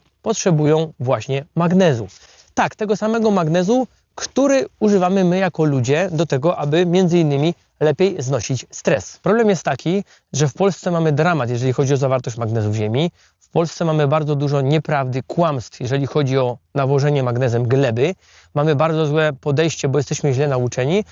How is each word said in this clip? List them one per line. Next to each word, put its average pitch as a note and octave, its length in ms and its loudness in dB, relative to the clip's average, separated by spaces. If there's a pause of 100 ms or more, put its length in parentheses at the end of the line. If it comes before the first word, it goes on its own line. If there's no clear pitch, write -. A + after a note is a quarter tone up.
(220)
potrzebują D#3 800 0
właśnie C3 460 -2 (100)
magnezu. E3 520 2 (460)
Tak, G3+ 220 -2
tego G#3+ 200 -2
samego A3 360 0
magnezu, F#3 560 2 (280)
który C4+ 500 0 (140)
używamy G3 440 2
my F3 140 2
jako F#3 260 0
ludzie C#3+ 480 0
do D#3+ 140 0
tego, D3 320 0
aby D3+ 280 0
między F3 340 2
innymi D3+ 360 0 (240)
lepiej F3+ 400 2
znosić C3 520 -4
stres. - 520 -4
Problem G#3+ 260 2
jest F#3+ 140 -2
taki, E3 400 -2 (300)
że C#3+ 140 2
w C3 60 -2
Polsce F#3+ 380 -2
mamy E3 200 2
dramat, D3 380 0
jeżeli B2 240 0
chodzi C#3 200 0
o C#3 40 2
zawartość B2+ 400 -2
magnezu A2 340 -2
w G#2 40 -2
ziemi. A#2 360 -2 (280)
W - 100 -20
Polsce E3+ 360 -2
mamy D#3 220 0
bardzo D3+ 280 0
dużo C#3+ 260 -2
nieprawdy, C3+ 680 -2
kłamstw, D3+ 540 -4
jeżeli C3+ 260 -2
chodzi C3+ 300 0
o B2 200 -2 (180)
nawożenie C#3 480 0
magnezem A#2+ 440 0
gleby. C3+ 480 2 (380)
Mamy D3 220 0
bardzo D#3+ 300 2
złe D3+ 360 0
podejście, D3 480 0
bo C3+ 100 0
jesteśmy C#3 340 -2
źle C#3 140 0
nauczeni, C3 640 -2